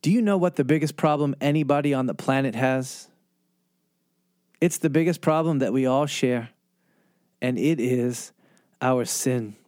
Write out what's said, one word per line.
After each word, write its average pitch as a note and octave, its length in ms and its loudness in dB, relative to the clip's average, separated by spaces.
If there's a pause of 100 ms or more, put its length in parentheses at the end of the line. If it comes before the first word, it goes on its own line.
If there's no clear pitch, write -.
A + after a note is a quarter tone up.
Do D#3+ 100 2
you A#3+ 80 4
know G3+ 160 2
what F3+ 200 2
the C#3+ 80 2
biggest D3+ 300 0
problem D3 460 0
anybody C#3+ 540 2
on C3 100 0
the B2 80 -2
planet C3+ 420 -2
has? C3 540 -2 (1500)
It's E3 160 2
the D#3+ 140 -2
biggest D#3+ 320 0
problem D#3 380 2
that A2+ 120 0
we C3 140 2
all C3 180 2
share, B2 460 -2 (880)
and B2 180 -2
it D3 220 0
is B2 540 -2 (480)
our B2+ 240 0
sin. A#2 500 -4 (120)